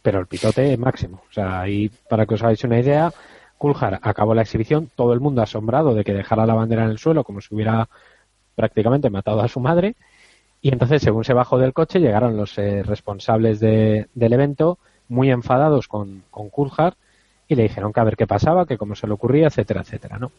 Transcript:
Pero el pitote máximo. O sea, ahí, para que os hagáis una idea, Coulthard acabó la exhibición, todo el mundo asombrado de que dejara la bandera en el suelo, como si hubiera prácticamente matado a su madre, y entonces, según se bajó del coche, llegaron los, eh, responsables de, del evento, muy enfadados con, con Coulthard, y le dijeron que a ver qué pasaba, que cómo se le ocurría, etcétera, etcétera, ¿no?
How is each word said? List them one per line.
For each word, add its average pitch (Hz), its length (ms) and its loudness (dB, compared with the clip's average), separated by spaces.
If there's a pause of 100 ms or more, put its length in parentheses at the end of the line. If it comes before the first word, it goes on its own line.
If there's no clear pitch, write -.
Pero 98 200 0
el 90 60 -8
pitote 127 500 0
máximo. 113 520 -4
O - 40 -20
sea, 95 280 -4
ahí, 101 300 -2 (180)
para 107 160 2
que 113 100 -2
os 104 80 -4
hagáis 113 220 0
una 117 140 2
idea, 143 340 2 (460)
Coulthard 104 420 -2
acabó 107 340 0
la 113 80 2
exhibición, 139 520 -2
todo 120 180 2
el 120 80 2
mundo 135 220 0
asombrado 117 520 0
de 104 100 0
que 104 100 -2
dejara 110 320 2
la 113 80 4
bandera 113 300 0
en 110 60 0
el 107 80 -6
suelo, 156 260 0
como 101 160 -12
si - 140 -16
hubiera 110 340 0 (680)
prácticamente 113 560 0
matado 104 300 -2
a 117 80 0
su - 120 -6
madre, 175 340 0 (680)
y 135 100 2
entonces, 127 300 2
según 113 220 0
se - 80 -2
bajó 123 260 2
del 131 140 2
coche, 160 260 -2
llegaron 113 380 2
los, 104 220 -6
eh, 101 240 -2
responsables 107 800 -2
de, 110 540 2
del 117 180 2
evento, 143 460 0 (300)
muy 127 220 2
enfadados 131 580 2
con, 98 420 -10
con 104 180 -14
Coulthard, 143 460 -2 (540)
y 156 60 2
le 117 100 4
dijeron 104 280 -4
que - 80 0
a 113 40 4
ver 104 120 0
qué 110 100 0
pasaba, 165 400 2
que 123 120 -6
cómo 104 160 -6
se - 120 -10
le 104 60 -4
ocurría, 135 360 2
etcétera, 101 340 -2
etcétera, - 360 -14
¿no? 123 200 -10